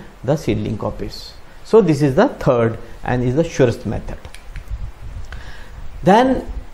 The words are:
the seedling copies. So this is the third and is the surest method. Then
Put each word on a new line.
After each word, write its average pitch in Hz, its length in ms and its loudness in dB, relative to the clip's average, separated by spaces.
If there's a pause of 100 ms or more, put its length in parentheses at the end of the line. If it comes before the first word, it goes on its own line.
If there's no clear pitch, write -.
(260)
the 143 100 2
seedling 104 420 -2
copies. - 540 -8 (320)
So 220 160 6
this 156 220 6
is 135 140 4
the 220 120 6
third 117 500 2 (280)
and 123 180 0
is 123 120 0
the 165 100 2
surest 120 400 2
method. 107 320 -4 (1900)
Then 240 420 4 (280)